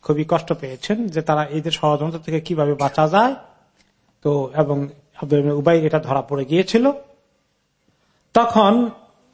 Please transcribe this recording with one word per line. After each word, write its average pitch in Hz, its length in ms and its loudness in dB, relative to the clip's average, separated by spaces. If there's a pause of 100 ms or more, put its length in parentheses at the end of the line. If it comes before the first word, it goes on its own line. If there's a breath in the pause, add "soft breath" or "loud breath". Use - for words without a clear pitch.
খুবই 151 260 0
কষ্ট 165 240 0
পেয়েছেন 160 540 -6
যে 160 160 -4
তারা 151 220 0
এদের 151 260 -6
ষড়যন্ত্র 156 480 -2
থেকে 160 220 -6
কিভাবে 151 340 -2
বাঁচা 143 340 0
যায়। 220 260 2 (880)
তো, 143 320 -2
এবং 143 340 -2 (280)
আব্দুল্লাহ 147 220 0
ইবনে 143 140 2
উবাই 156 340 2
এটা 156 120 0
ধরা 135 240 -2
পড়ে 139 220 -6
গিয়েছিল। 190 460 2 (1400)
তখন 233 560 4 (440)